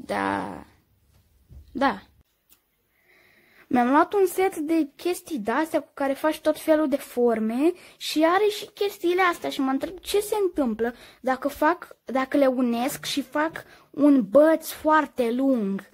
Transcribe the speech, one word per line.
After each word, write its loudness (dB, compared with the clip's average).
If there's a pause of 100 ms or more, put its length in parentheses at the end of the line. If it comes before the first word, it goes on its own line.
da... -4 (1080)
Da. -2 (1700)
Mi-am 2
luat 4
un 4
set -2
de -2
chestii -6
de-astea -2
cu -10
care -2
faci -4
tot -2
felul 2
de 0
forme 0 (240)
și -2
are 2 (100)
și -10
chestiile -2
astea -2
și -6
mă 0
întreb -4
ce -2
se -4
întâmplă -2 (260)
dacă -2
fac, -2
dacă -2
le 6
unesc -2
și -4
fac -6 (260)
un 6
băț 4
foarte 0
lung. -2